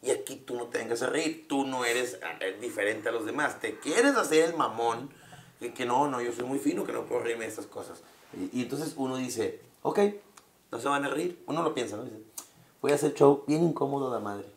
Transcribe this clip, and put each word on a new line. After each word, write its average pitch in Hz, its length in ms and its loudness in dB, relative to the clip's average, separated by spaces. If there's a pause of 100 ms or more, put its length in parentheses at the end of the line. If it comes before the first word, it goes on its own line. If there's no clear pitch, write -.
y 123 100 -4
aquí 135 260 -4
tú - 180 -10
no 120 100 -4
te 120 140 -6
vengas 117 240 -2
a 127 40 0
reír, 156 400 -2
tú 139 180 0
no 131 200 -2
eres, 120 340 0 (220)
eh, 95 180 -4
diferente 107 500 -2
a - 20 -2
los 113 140 -2
demás, 139 340 -2
te 220 180 -4
quieres 240 380 4
hacer 160 300 6
el 165 100 0
mamón, 117 540 0 (500)
de 117 140 -8
que 127 120 -4
no, 127 220 4
no, 131 140 -2
yo 120 100 -2
soy 117 140 -4
muy 131 140 -2
fino, - 240 0
que 120 100 -4
no 117 120 -4
puedo 120 160 0
reírme 117 220 -4
de 110 80 -6
estas 107 160 -12
cosas". - 340 -14 (320)
Y, - 260 -6
y 123 40 0
entonces 147 340 -4
uno 131 200 -2
dice, 113 440 -4 (220)
"Ok, 151 160 0 (720)
no 120 80 -6
se 120 80 -2
van 143 180 2
a 135 40 0
reír", 170 360 -4
uno 160 160 -2
lo 156 140 0
piensa, 104 220 -4
¿no? 117 80 -8
Dice, - 160 -14 (600)
"Voy 143 100 2
a 143 40 6
hacer - 180 2
show 143 320 8
bien 156 180 4
incómodo 139 460 2
a 120 60 -4
la 113 40 0
madre. 101 380 -8